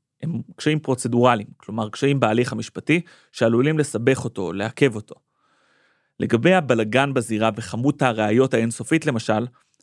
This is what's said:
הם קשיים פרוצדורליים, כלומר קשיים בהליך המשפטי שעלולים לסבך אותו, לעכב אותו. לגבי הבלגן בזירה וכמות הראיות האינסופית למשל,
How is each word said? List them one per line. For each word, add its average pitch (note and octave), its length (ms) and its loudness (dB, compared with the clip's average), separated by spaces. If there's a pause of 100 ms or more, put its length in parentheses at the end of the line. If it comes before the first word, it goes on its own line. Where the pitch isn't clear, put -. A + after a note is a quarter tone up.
(220)
הם - 200 -6 (140)
קשיים D#3 240 -2
פרוצדורליים, A#2+ 680 0 (100)
כלומר G#2+ 320 -8
קשיים C#3 300 0
בהליך A#2 320 2
המשפטי D3 500 -4 (300)
שעלולים B2+ 480 2
לסבך B2+ 440 0
אותו, F#2 300 -6
לעכב A2 420 0
אותו. - 200 -14 (1040)
לגבי B2+ 340 2
הבלגן C3 600 2
בזירה A2 420 0
וכמות A#2 460 -2
הראיות A#2 520 2
האינסופית A#2 520 -2
למשל, A2+ 420 -2 (360)